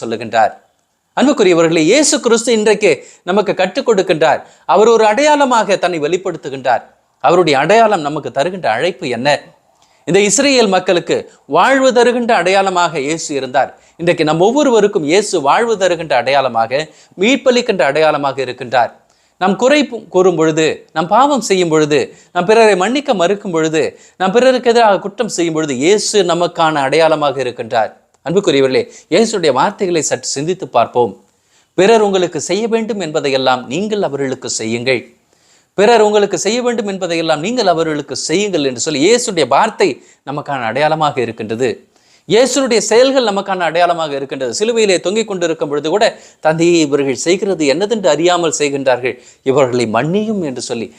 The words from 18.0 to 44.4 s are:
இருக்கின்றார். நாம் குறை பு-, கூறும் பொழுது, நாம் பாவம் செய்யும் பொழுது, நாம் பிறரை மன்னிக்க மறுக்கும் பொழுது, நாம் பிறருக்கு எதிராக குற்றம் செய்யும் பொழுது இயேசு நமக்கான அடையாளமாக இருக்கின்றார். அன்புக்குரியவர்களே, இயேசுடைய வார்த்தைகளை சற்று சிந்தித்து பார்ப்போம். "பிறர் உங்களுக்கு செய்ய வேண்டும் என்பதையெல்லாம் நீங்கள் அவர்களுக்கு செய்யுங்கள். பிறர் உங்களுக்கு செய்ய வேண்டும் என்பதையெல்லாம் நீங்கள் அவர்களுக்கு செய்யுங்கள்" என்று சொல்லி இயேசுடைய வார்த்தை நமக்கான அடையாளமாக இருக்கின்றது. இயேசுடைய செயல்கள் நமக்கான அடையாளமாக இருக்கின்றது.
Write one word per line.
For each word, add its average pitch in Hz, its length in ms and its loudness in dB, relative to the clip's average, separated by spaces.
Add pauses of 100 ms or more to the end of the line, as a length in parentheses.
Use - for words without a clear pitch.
இருக்கின்றார். 123 500 -2 (460)
நாம் 185 180 0
குறை 285 280 2
பு-, 226 240 -10
கூறும் 180 280 2
பொழுது, 156 580 0
நாம் 165 140 -4
பாவம் 247 340 2
செய்யும் 180 280 0
பொழுது, 151 460 0 (160)
நாம் 175 140 -4
பிறரை 214 300 4
மன்னிக்க 247 380 -2
மறுக்கும் 196 380 -2
பொழுது, 156 480 -2 (180)
நாம் 185 140 0
பிறருக்கு 254 380 2
எதிராக 226 300 4
குற்றம் 208 280 -6
செய்யும் 170 260 -2
பொழுது 156 220 -2
இயேசு 196 480 2
நமக்கான 170 500 0
அடையாளமாக 147 720 0
இருக்கின்றார். 113 500 -4 (340)
அன்புக்குரியவர்களே, 135 600 0 (220)
இயேசுடைய 180 440 2
வார்த்தைகளை 175 480 0
சற்று 127 260 -6
சிந்தித்து 160 400 -6
பார்ப்போம். 117 560 0 (500)
"பிறர் 214 280 4
உங்களுக்கு 180 400 -2
செய்ய 208 260 -4
வேண்டும் 226 320 -4
என்பதையெல்லாம் 135 680 -2
நீங்கள் 202 340 -6
அவர்களுக்கு 135 480 -6
செய்யுங்கள். 117 640 -4 (600)
பிறர் 220 280 4
உங்களுக்கு 208 360 2
செய்ய 220 240 -2
வேண்டும் 240 260 -4
என்பதையெல்லாம் 165 520 -4
நீங்கள் 220 280 -4
அவர்களுக்கு 160 480 -2
செய்யுங்கள்" 180 480 -2
என்று 127 160 -4
சொல்லி 156 320 0
இயேசுடைய 202 360 0
வார்த்தை 180 560 0 (280)
நமக்கான 139 300 -8
அடையாளமாக 147 600 0
இருக்கின்றது. 113 640 -6 (400)
இயேசுடைய 247 500 2
செயல்கள் 254 460 2
நமக்கான 196 340 -2
அடையாளமாக 165 580 0
இருக்கின்றது. 135 500 -6